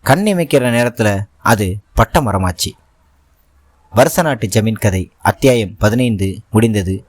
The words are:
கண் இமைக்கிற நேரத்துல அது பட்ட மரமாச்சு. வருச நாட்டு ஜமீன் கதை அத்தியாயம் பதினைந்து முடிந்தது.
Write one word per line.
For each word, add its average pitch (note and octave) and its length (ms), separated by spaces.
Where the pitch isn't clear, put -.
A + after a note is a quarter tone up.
கண் F3 220
இமைக்கிற D3+ 440
நேரத்துல A#2+ 380
அது G#2+ 240
பட்ட A#2 280
மரமாச்சு. F#2+ 500
வருச E3 300
நாட்டு C3 260
ஜமீன் A2 340
கதை F#2+ 200
அத்தியாயம் A#2 560
பதினைந்து G#2+ 500
முடிந்தது. G#2 460